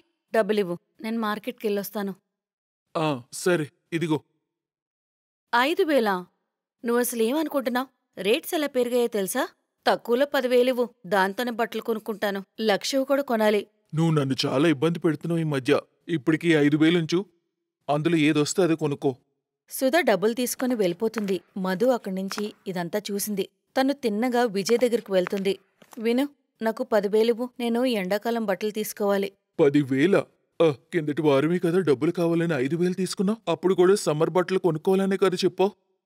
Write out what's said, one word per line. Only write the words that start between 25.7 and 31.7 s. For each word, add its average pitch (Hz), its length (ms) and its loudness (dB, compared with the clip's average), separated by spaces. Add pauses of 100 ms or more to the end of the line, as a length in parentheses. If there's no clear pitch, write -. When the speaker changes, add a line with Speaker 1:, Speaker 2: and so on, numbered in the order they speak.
Speaker 1:
"విను, 247 300 0 (320)
నాకు 220 220 -4
పదివేలు 214 460 2
ఇవ్వు, 240 200 -4 (100)
నేను 240 260 0
ఎండాకాలం 220 600 -2
బట్టలు 202 240 -2
తీసుకోవాలి." 202 600 -2 (280)
Speaker 2:
పదివేల? 143 640 4 (380)
ఆ, 165 100 6
కిందటి 151 500 -6
వారమే 151 380 2
కదా 175 200 0